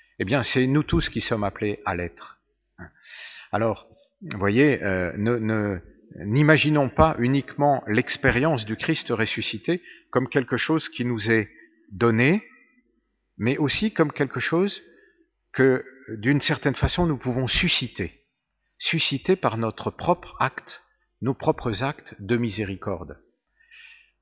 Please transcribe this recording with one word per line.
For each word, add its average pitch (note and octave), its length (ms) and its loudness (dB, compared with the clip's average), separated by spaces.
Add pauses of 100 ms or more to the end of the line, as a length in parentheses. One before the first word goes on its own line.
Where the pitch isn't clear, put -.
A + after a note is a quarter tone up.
(200)
Eh A2 60 -2
bien, B2 180 0
c'est B2+ 240 2
nous C#3+ 160 2
tous - 240 0
qui A2+ 140 -4
sommes G#2+ 240 -2
appelés G#2 400 -4
à G2 100 -2
l'être. - 440 -10 (1120)
Alors, G#2+ 360 -2 (340)
vous D3+ 160 -10
voyez, G#2+ 460 4
euh, F#2 340 0
ne, A#2 200 0
ne, G#2+ 420 -2 (440)
n'imaginons D3 680 4
pas D#3 300 4
uniquement C#3 680 0
l'expérience B2 800 2
du G#2+ 100 -4
Christ - 340 -4
ressuscité A2+ 720 -2 (300)
comme B2+ 180 0
quelque C3 280 0
chose D#3+ 320 0
qui - 160 -6
nous A2+ 260 0
est A2 180 2 (420)
donné, A#2+ 520 4 (960)
mais B2 200 0
aussi D#3 340 0
comme - 200 0
quelque C3+ 280 -4
chose F#3 420 0 (720)
que, B2+ 300 4 (340)
d'une B2+ 240 2
certaine C#3+ 340 0
façon, F3 300 0
nous D3+ 120 0
pouvons B2+ 300 -2
susciter, - 720 -2 (560)
susciter - 580 0
par A2+ 220 0
notre A2+ 340 -4
propre - 480 -4
acte, - 440 -6 (380)
nos B2+ 120 -2
propres B2+ 500 -2
actes - 360 -8
de G#2+ 180 0
miséricorde. F#2+ 800 -6 (1040)